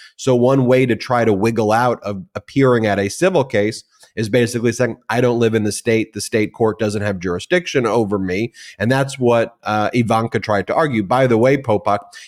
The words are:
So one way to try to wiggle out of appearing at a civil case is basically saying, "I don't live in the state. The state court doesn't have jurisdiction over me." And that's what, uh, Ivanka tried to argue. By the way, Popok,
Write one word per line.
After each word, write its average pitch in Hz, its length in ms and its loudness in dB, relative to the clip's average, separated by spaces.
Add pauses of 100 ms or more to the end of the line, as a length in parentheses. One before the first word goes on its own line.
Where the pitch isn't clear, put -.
(160)
So 127 200 2
one 127 300 4
way 127 200 4
to 117 80 0
try 117 300 0
to 110 80 4
wiggle 107 400 0
out 120 300 0
of 98 220 -8 (100)
appearing 123 520 2
at 98 120 0
a 101 100 0
civil 170 340 0
case 110 400 -2 (320)
is 107 140 -4
basically 117 440 0
saying, 117 260 -4 (100)
"I 120 140 0
don't 123 160 2
live 113 160 2
in 107 100 0
the 104 80 -2
state. 113 400 -2
The 104 80 -10
state 107 320 -2
court 110 260 0
doesn't 107 220 -4
have 101 180 -4
jurisdiction 117 680 -2
over 104 320 0
me." 95 340 -4 (260)
And 110 140 0
that's 135 260 -2
what, 120 440 2
uh, 107 320 -2
Ivanka 113 440 0
tried 101 280 -2
to - 80 -4
argue. 135 280 0
By 123 240 0
the 117 120 2
way, 131 180 4
Popok, 107 440 -2 (280)